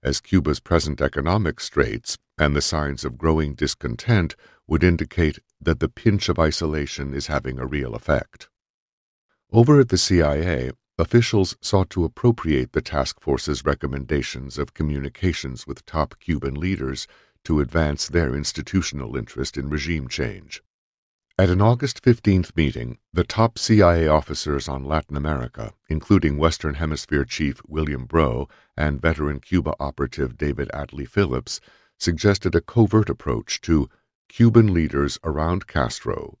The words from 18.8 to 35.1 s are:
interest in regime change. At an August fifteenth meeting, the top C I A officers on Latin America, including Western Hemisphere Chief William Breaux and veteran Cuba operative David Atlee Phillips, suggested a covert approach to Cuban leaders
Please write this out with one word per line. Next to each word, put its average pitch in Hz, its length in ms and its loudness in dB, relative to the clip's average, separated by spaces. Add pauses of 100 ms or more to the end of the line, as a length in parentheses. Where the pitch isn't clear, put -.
interest 67 420 -8
in 69 120 -8
regime 73 400 -6
change. - 520 -8 (800)
At 95 100 6
an 90 120 2
August 120 420 0
fifteenth 98 520 2
meeting, 64 420 -2 (160)
the 87 100 0
top - 340 0
C 107 240 6
I 87 160 8
A 82 120 4
officers 73 580 -2
on 67 160 -8
Latin 73 320 -2
America, 65 580 -6 (160)
including 78 480 2
Western 80 380 0
Hemisphere 76 500 -4
Chief 69 420 -4
William 73 380 -4
Breaux 69 420 0 (280)
and 73 260 -2
veteran 76 380 -2
Cuba 80 400 -2
operative 69 580 -6
David 71 360 -4
Atlee 69 340 -10
Phillips, 64 540 -4 (360)
suggested 95 560 0
a 85 80 2
covert 107 480 2
approach - 520 -6
to 76 280 2 (400)
Cuban 113 440 6
leaders 71 500 0